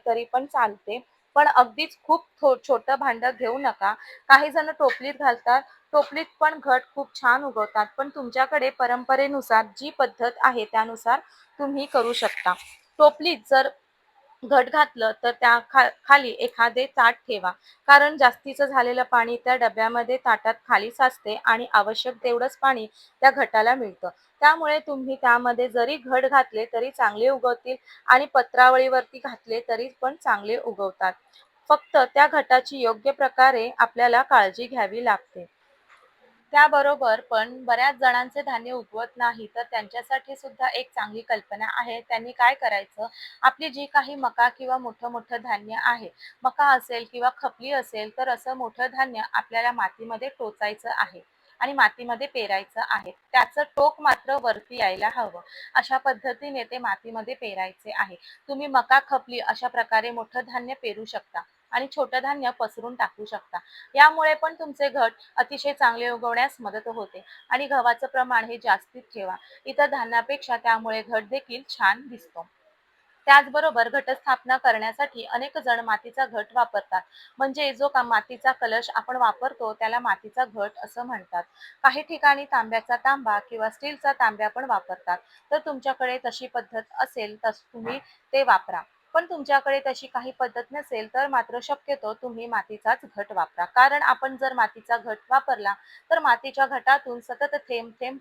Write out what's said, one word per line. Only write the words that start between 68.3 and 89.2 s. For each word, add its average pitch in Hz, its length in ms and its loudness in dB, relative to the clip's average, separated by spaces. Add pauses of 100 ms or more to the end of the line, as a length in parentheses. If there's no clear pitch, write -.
हे 233 120 -12
जास्तीत 220 440 -2 (120)
ठेवा. 190 220 -10 (300)
इतर 285 220 0
धान्यापेक्षा 240 680 -4
त्यामुळे 226 440 -2
घट 220 220 -4
देखील 247 460 -10
छान 208 380 0
दिसतो. 214 400 -20 (800)
त्याचबरोबर 277 640 4
घटस्थापना 262 680 -2
करण्यासाठी 226 680 -2
अनेक 269 320 -6
जण 240 220 0
मातीचा 233 460 -4
घट 208 200 -8 (100)
वापरतात, 202 460 -2 (380)
म्हणजे 269 340 -2
जो 269 140 -2
का 269 160 0
मातीचा 240 480 -2
कलश 233 400 -4
आपण 247 260 -6
वापरतो 240 560 -2
त्याला 226 260 -4
मातीचा 233 460 -4
घट 208 380 -8
असं 240 220 -12
म्हणतात. 185 380 -10 (400)
काही 269 200 2
ठिकाणी 285 420 0
तांब्याचा 226 500 -2
तांबा 240 460 -2
किंवा 220 280 -6
स्टीलचा 277 440 -4
तांब्या 214 360 0
पण 254 160 -8
वापरतात, 185 520 -4 (340)
तर 302 140 0
तुमच्याकडे 262 600 -6
तशी 254 220 -10
पद्धत 233 340 -8 (180)
असेल 220 440 -6
तर 226 80 -2
तुम्ही 233 480 -14 (340)
ते 269 100 2
वापरा. 190 380 2 (320)
पण 339 120 0